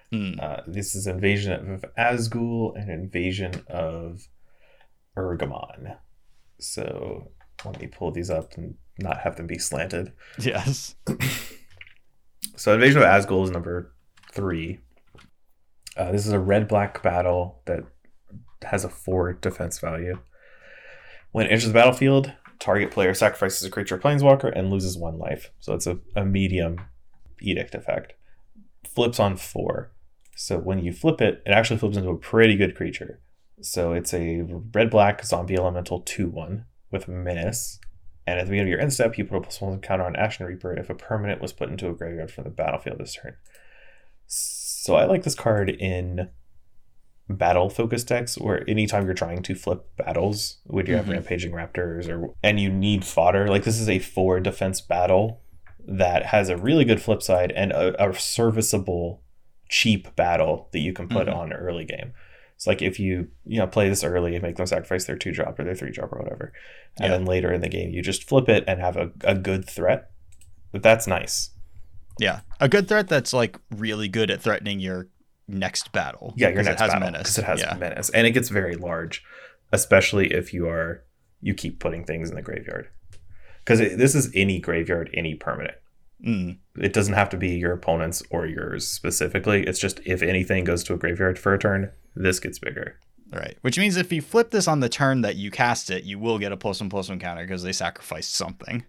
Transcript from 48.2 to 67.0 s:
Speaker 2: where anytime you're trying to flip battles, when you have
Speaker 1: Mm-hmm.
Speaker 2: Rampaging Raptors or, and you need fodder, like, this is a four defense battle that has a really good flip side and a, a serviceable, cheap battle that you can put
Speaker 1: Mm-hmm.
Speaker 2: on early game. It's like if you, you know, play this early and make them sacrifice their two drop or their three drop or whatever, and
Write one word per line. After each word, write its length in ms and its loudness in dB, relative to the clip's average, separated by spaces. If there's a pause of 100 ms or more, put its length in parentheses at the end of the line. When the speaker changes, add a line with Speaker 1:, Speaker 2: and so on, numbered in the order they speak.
Speaker 2:
where 300 -2
anytime 380 2
you're 80 0
trying 300 -4
to 100 -4
flip 320 -4 (100)
battles, 680 -2
when 200 -2
you 120 0
have 100 0
Speaker 1:
Mm-hmm. 60 -2
Speaker 2:
Rampaging 400 -4
Raptors 540 -6
or, 360 -6
and 180 6
you 100 2
need 340 2
fodder, 440 4
like, 160 4
this 160 0
is 80 0
a 100 4
four 420 2
defense 420 -2
battle 580 2 (460)
that 400 2
has 240 4
a 80 0
really 260 6
good 160 4
flip 220 0
side 300 4
and 200 0
a, 380 2
a 20 -2
serviceable, 1080 0 (480)
cheap 460 2
battle 560 2
that 80 -2
you 120 -2
can 160 -8
put 200 2
Speaker 1:
Mm-hmm. 100 -2
Speaker 2:
on 160 -6
early 320 -6
game. 260 -10 (440)
It's 100 -8
like 160 2
if 160 -2
you, 300 -2 (180)
you 140 -2
know, 80 2
play 200 4
this 140 2
early 320 0
and 80 -4
make 140 -4
them 100 -4
sacrifice 380 -2
their 120 -6
two 140 -6
drop 300 -4
or 40 -4
their 120 -4
three 160 -8
drop 200 -8
or 60 -10
whatever, 340 -8 (460)
and 140 2